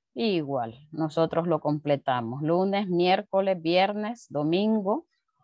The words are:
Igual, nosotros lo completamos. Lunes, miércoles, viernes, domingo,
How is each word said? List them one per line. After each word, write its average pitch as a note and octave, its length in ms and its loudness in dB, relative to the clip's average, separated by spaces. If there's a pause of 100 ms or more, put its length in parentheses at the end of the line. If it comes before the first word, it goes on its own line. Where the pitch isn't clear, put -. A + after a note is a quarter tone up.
(140)
Igual, C#3 760 -2
nosotros E3 560 0
lo D#3 140 2
completamos. C#3 840 -2
Lunes, F#3+ 440 0
miércoles, F#3+ 720 0
viernes, G3+ 680 0
domingo, G3 800 0 (360)